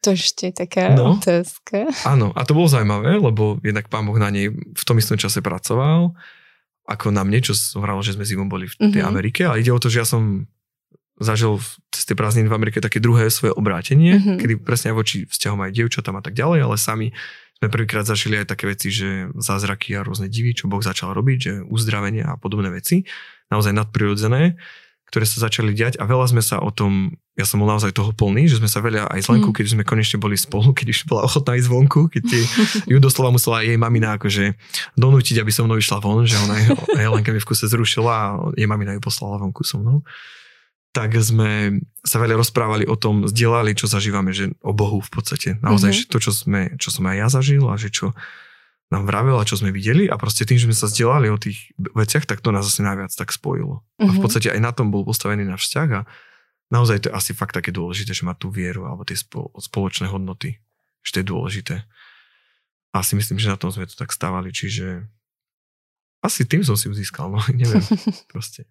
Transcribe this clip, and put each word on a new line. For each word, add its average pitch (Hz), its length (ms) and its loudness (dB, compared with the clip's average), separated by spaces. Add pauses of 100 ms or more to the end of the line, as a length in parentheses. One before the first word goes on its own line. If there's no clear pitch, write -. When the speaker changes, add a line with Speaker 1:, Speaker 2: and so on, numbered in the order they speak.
Speaker 1:
To - 100 0
ešte - 340 0
je 185 120 -6
taká 180 340 -2
Speaker 2:
No. 135 240 6
Speaker 1:
otázka. 196 760 -2 (140)
Speaker 2:
Áno, 120 260 4
a - 120 -6
to 123 100 0
bolo 165 140 4
zaujímavé, 117 480 2
lebo 110 460 2
jednak 107 260 -2
Pán 110 180 -4
Boh 104 100 -2
na 107 140 2
nej 101 220 0
v - 320 -10
tom 120 140 2
istom 113 180 2
čase 98 240 -2
pracoval, 143 760 0 (680)
ako 107 280 -4
na 101 120 2
mne, 104 200 2
čo - 80 -4
som - 320 -4
hral, 101 160 -4
že 101 160 -4
sme 101 80 -8
s 104 80 -6
Ivom 98 160 -4
boli 95 200 -6
v - 120 -16 (100)
tej 202 140 2
Speaker 1:
Mhm. - 60 -2
Speaker 2:
Amerike. 104 340 -2
A 165 120 2
ide 113 140 2
o 120 100 4
to, 117 80 0
že 117 120 2
ja 113 80 0
som 107 400 0 (680)
zažil 107 400 2
v, 104 100 -6 (220)
cez - 160 -6
tie 107 100 -2
prázdniny 110 320 2
v 110 80 2
Amerike 110 240 0
také 110 200 -2
druhé 113 300 4
svoje 110 220 0
obrátenie, 131 680 4
Speaker 1:
Mhm. 196 200 4
Speaker 2:
kedy 117 220 0
presne 120 300 -2
aj 110 80 -2
voči 110 280 -2
vzťahom - 360 -4
aj 95 120 -4
dievčatám 117 420 -2
a 98 60 -8
tak - 140 -12
ďalej, 151 260 2
ale 117 160 2
sami 110 300 -2 (480)
sme - 140 -4
prvýkrát 110 360 -2
zažili 107 320 -2
aj 104 120 -4
také 101 200 -6
veci, 98 200 -6
že 98 200 -4 (240)
zázraky 98 640 -4
a 98 60 -4
rôzne 101 260 -6
divy, 113 240 0
čo - 140 -4
Boh 98 120 -2
začal 95 320 -4
robiť, 123 300 0
že 95 120 -4 (120)
uzdravenie 107 560 -2
a 92 160 -6
podobné 98 320 -4
veci, 175 400 -2 (400)
naozaj 104 240 0
nadprirodzené, 110 880 0 (460)
ktoré - 180 -2
sa 110 160 -2
začali 110 320 0
diať 113 240 0
a 113 80 -4
veľa 127 240 2
sme 120 160 4
sa - 140 -2
o 101 100 -2
tom, 98 480 0 (160)
ja 98 140 -2
som - 100 -2
bol 104 140 4
naozaj 107 220 0
toho 101 200 0
plný, 107 320 2
že 139 140 6
sme 110 80 2
sa 104 140 0
veľa 107 280 0
aj 190 140 -4
zlenku, 117 260 4
Speaker 1:
Mhm. 107 60 0
Speaker 2:
keď 107 100 0
už 104 80 0
sme 107 140 2
konečne 110 320 0
boli 104 180 -2
spolu, 110 380 2
keď 127 160 -2
už 110 160 0
bola 110 160 0
ochotná 135 320 2
ísť 123 160 2
vonku, 143 400 6
keď - 140 -4
ti 123 160 2
Speaker 1:
<laughs> 208 460 2
Speaker 2:
ju 131 120 6
doslova 135 320 4
musela 117 320 2
jej 113 140 2
mamina 113 380 2
akože 101 380 0 (420)
donútiť, 123 440 6
aby 110 100 0
so 113 160 0
mnou 113 140 2
išla 104 200 0
von, 104 280 2
že 113 100 4
ona 104 240 2
je, 110 60 6
<laughs> - 340 2
Helenka 107 320 2
mi 107 60 0
v 101 80 -4
kuse - 180 0
zrušila 117 480 2
a 110 140 0 (260)
jej 107 140 0
mamina 104 260 -2
ju 101 80 -6
poslala 101 380 -6
vonku 98 240 -6
so - 160 -6
mnou. 123 260 2 (840)
Tak 110 240 -2
sme 107 600 2 (240)
sa - 180 -2
veľa 113 160 2
rozprávali 110 500 0
o 117 120 0
tom, 104 320 2
zdieľali, 113 480 2
čo - 80 -4
zažívame, 98 480 0
že 98 160 -4 (100)
o - 140 -6
Bohu 104 260 0
v - 140 -8
podstate. 101 480 -6
Naozaj, 104 260 4
Speaker 1:
Mhm. 101 80 4
Speaker 2:
že 233 100 -2
to, - 140 -2
čo 110 140 -2
sme, 101 280 -2 (140)
čo - 140 -8
som - 160 -4
aj 92 120 -2
ja 104 140 0
zažil 135 340 4
a 107 120 0
že 107 140 -4
čo - 260 -4 (720)
nám 98 180 -2
vravel 107 300 2
a 107 100 2
čo 107 120 -4
sme 98 120 -2
videli 110 380 2
a - 100 0
proste 110 300 -2
tým, 123 100 4
že 120 80 4
sme 117 80 2
sa 110 140 -2
zdieľali 117 420 2
o 107 80 0
tých 104 220 -8 (180)
veciach, 110 480 -2
tak 98 160 -6
to - 80 -2
nás 101 160 0
asi 98 160 -2
najviac 98 320 -4
tak - 160 -10
spojilo. - 540 -6 (160)
A 208 100 4
v 185 60 4
Speaker 1:
Mhm. 190 80 2
Speaker 2:
podstate 120 260 0
aj 95 100 -2
na 117 120 2
tom 120 180 -2
bol 101 160 0
postavený 104 400 -2
náš 95 240 -6
vzťah 156 240 0
a 101 80 -2 (680)
naozaj 117 280 2
to - 80 -4
je - 80 -4
asi - 180 -6
fakt 98 200 -6
také 92 180 -4
dôležité, 90 400 -6
že 90 140 -6
má 90 80 -4
tú - 160 -10
vieru 92 380 -8
alebo 90 180 -10
tie - 100 -8
spo-, - 380 -10
spoločné - 540 -6
hodnoty, 95 560 -8 (400)
že - 100 -10
to - 60 -2
je 95 80 -2
dôležité. 90 500 -6 (1120)
A 92 120 0
si - 100 -2
myslím, 101 240 -2
že 110 120 0
na 98 80 -2
tom 92 120 -6
sme 95 160 -8
to - 100 -18
tak - 140 -12
stávali, 92 420 -6
čiže 92 540 -8 (1160)
asi - 220 -2
tým 160 180 0
som 131 120 2
si - 140 -2
ju 101 60 -8
získal, 95 340 -8
no, 101 100 -2 (120)
<laughs> - 20 2
neviem, 123 300 4
Speaker 1:
<laughs> - 460 -2
Speaker 2:
proste. - 420 -14